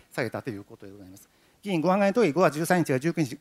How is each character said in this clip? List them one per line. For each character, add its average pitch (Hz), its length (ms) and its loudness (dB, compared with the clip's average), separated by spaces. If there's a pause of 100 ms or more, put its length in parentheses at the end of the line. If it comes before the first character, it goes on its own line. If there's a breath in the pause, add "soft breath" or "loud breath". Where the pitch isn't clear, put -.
(120 soft breath)
さ 151 120 -4
れ 110 60 -4
た 104 120 -8
と - 80 -10
い 104 80 -8
う 101 80 -14
こ 117 100 -20
と 107 100 -20
で 95 60 -18
ご 101 60 -20
ざ 101 80 -20
い 92 40 -20
ま 95 60 -20
す。 - 140 -20 (320 soft breath)
議 202 100 -6
員 170 80 0
ご 160 140 2
案 202 60 2
内 196 100 4
の 190 60 0
通 240 100 4
り、 143 80 2
五 151 80 2
月 147 140 4
十 160 100 -4
三 185 180 2
日 156 80 -2
が 127 80 0
十 131 140 -4
九 170 100 0
日、 120 180 -8